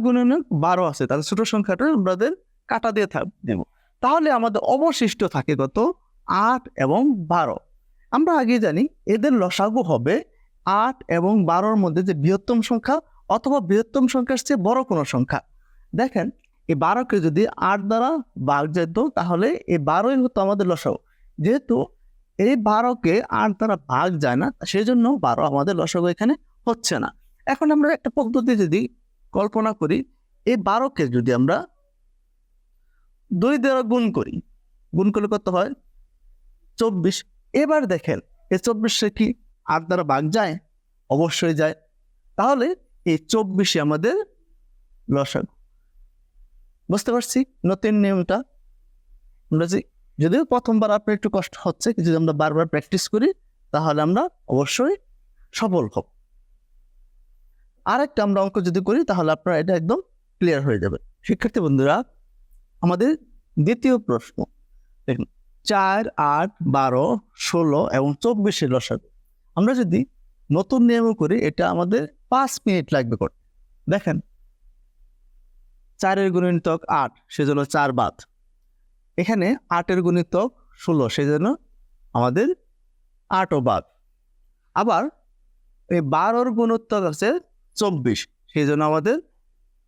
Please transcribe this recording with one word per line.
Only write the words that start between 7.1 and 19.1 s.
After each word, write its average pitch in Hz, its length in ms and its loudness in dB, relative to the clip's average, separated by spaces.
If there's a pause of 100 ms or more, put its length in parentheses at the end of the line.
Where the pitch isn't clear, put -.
বারো। 151 240 0 (560)
আমরা 320 200 2 (100)
আগে 240 160 2
জানি 185 240 0 (240)
এদের 220 260 2 (100)
লসাগু 202 380 0 (100)
হবে 135 240 0 (520)
আট 214 300 0 (120)
এবং 170 240 0 (180)
বারোর 202 260 2
মধ্যে 180 320 2
যে 185 60 0
বৃহত্তম 190 440 0 (100)
সংখ্যা 247 280 0 (320)
অথবা 262 320 0
বৃহত্তম 220 440 0 (100)
সংখ্যার 254 320 -2
চেয়ে 277 200 0
বড় 254 140 2 (100)
কোনো 156 140 0
সংখ্যা। 131 360 -2 (520)
দেখেন 214 340 -2 (420)
এই 160 160 0
বারোকে 233 320 0 (100)
যদি 160 160 2 (280)
আট 202 100 0 (100)
দ্বারা 233 200 0 (400)
ভাগ 143 140 0 (120)
যেত 170 200 -2 (200)